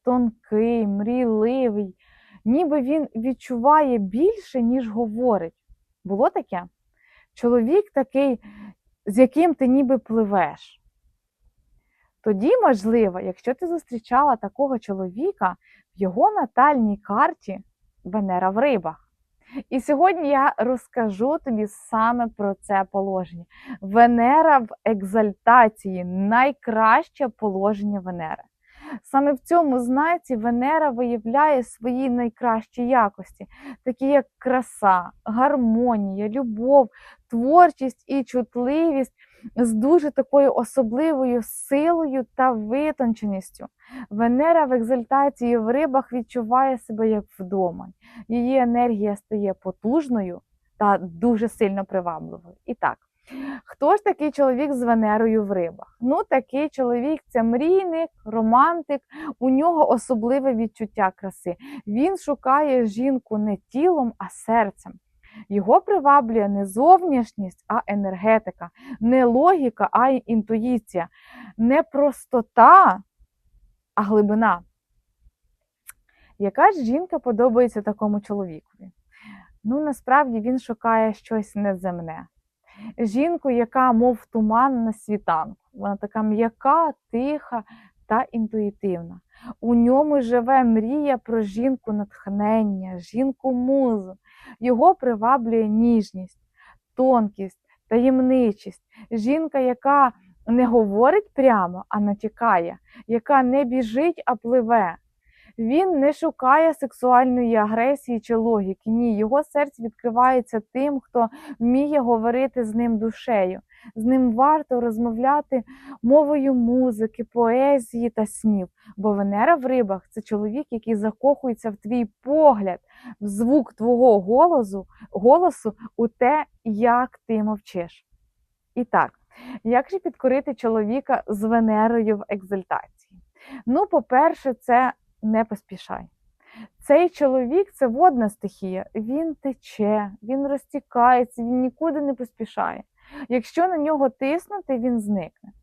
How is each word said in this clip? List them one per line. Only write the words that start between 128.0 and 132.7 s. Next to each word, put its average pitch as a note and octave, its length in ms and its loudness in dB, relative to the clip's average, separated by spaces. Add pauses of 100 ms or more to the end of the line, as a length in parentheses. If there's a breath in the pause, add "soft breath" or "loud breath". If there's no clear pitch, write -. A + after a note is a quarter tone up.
І B3 80 -4
так, - 360 -2 (440 loud breath)
як A#3+ 260 0
же F#4+ 100 -6
підкорити C4 540 -2
чоловіка A3+ 760 -2
з G#3 160 -6
Венерою A3 760 2
в G#3 120 -10
екзальтації? F#3+ 920 -10 (440 loud breath)